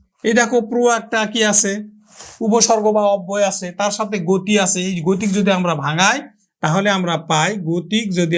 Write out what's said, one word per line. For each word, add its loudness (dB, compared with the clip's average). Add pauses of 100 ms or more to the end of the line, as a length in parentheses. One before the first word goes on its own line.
(240)
এই 2
দেখো 2 (120)
প্র -4 (220)
একটা -4 (120)
কি 0 (120)
আছে? 2 (720)
উপসর্গ 2 (120)
বা 0 (140)
অব্যয় -2
আছে, -6 (140)
তার -2
সাথে -4 (140)
গতি 2 (100)
আছে। 0 (100)
এই -4 (140)
গতিক 0
যদি 2
আমরা 0 (100)
ভাঙাই, 2 (440)
তাহলে 0 (100)
আমরা -2 (160)
পাই, 2 (200)
গতিক -2 (120)
যদি 0